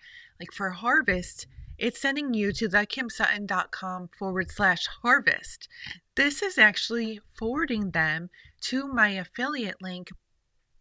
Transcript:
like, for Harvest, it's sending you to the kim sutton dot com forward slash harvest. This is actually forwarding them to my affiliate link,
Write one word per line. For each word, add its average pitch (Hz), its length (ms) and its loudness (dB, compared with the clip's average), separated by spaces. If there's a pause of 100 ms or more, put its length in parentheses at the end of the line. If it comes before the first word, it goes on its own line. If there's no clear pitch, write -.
(380)
like, 175 140 -12
for 190 200 -4
Harvest, 214 760 0 (300)
it's - 240 -2
sending 277 320 0
you 208 180 2
to 220 160 -2
the 208 180 4
kim 254 240 -6
sutton 202 360 -2
dot 185 260 -2
com 185 380 -8 (100)
forward 185 320 -2
slash 185 340 2 (160)
harvest. - 680 2 (460)
This 285 280 2
is 381 140 -2
actually 220 640 4 (120)
forwarding 226 580 -2
them 160 380 0 (320)
to 269 240 -2
my 233 240 4
affiliate 196 720 -4
link, 180 280 -10 (720)